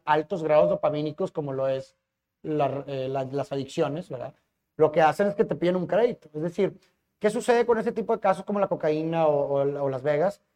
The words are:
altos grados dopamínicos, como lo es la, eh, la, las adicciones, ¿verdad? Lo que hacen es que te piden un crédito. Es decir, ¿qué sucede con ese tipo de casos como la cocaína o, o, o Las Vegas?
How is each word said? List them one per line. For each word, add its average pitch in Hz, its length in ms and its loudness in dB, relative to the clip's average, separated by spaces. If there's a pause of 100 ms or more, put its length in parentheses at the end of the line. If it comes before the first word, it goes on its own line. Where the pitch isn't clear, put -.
altos 156 360 0
grados 156 280 4
dopamínicos, 151 640 -2
como 147 180 -6
lo 135 160 -2
es 135 280 -4 (480)
la, 143 440 -2
eh, 131 220 -6
la, 135 160 -4
las 131 260 -6
adicciones, 139 560 -4
¿verdad? 131 260 -12 (440)
Lo 156 140 4
que 160 100 2
hacen 156 260 4
es 202 80 -2
que 151 80 2
te 151 120 -2
piden 175 200 0
un 175 120 -2
crédito. 220 460 0
Es 151 80 -6
decir, 170 380 -2 (400)
¿qué 208 100 2
sucede 233 360 2
con 233 120 2
ese 214 140 -2
tipo 220 220 -2
de 214 60 -2
casos 190 240 0
como 208 160 -2
la 196 80 2
cocaína 160 600 0
o, 139 340 2
o, 143 220 -2
o 139 60 0
Las 131 120 -6
Vegas? 151 400 0 (140)